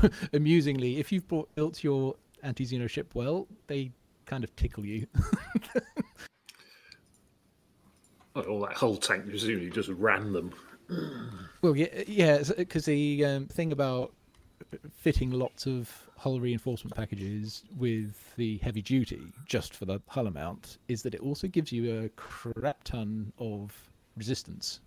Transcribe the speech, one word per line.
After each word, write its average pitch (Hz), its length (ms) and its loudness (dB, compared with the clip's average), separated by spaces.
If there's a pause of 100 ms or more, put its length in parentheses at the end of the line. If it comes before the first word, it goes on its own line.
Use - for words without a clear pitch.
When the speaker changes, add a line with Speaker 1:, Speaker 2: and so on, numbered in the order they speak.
(160)
Speaker 1:
<laughs> - 180 -6
amusingly, 143 640 4
if 156 160 -2
you've 180 160 -2
brought, 156 260 -2
built 156 280 -2
your 135 340 2 (260)
anti-Xeno 123 460 -2
ship - 260 -6
well, 147 320 0 (200)
they 139 220 -4 (360)
kind 131 180 -4
of - 120 -8
tickle - 300 0
you. 107 280 -4
<laughs> - 20 -4 (3250)
Speaker 2:
Well, - 100 -2
all 107 200 -2
that - 100 -6
whole 110 220 4
tank 98 320 0
presumably 101 400 -2
just 98 200 -2
ran 98 440 4
them. 87 180 -2 (380)
<clears throat> 147 420 -6 (300)
Speaker 1:
Well, 160 140 6
yeah, 165 300 0
yeah, 180 360 8
s-, 139 100 0 (180)
'cause 156 160 -2
the, 147 400 4
um, 139 220 0
thing 165 240 0
about 131 420 0 (800)
fitting 135 380 2
lots 127 340 -2
of 123 240 -2 (260)
hull 131 240 -2
reinforcement 120 560 -2
packages 107 680 -6 (120)
with 113 600 -4
the 110 240 -2
heavy 107 240 -2
duty 131 360 2 (280)
just - 260 0
for - 120 -8
the 95 220 -2
hull 120 200 -2
amount 82 500 -8 (100)
is 117 140 -2
that 123 140 -4
it - 60 -8
also 147 260 -2
gives 170 240 0
you 117 320 0
a 107 60 -4
crap - 760 -6
ton 110 560 -4
of 104 340 -6 (420)
resistance - 720 -6